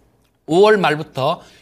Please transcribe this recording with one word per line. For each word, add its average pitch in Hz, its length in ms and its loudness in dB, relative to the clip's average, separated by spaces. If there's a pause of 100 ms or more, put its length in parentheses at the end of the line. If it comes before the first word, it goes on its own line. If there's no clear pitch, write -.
(460)
오월 208 300 2
말부터 151 640 -4 (220)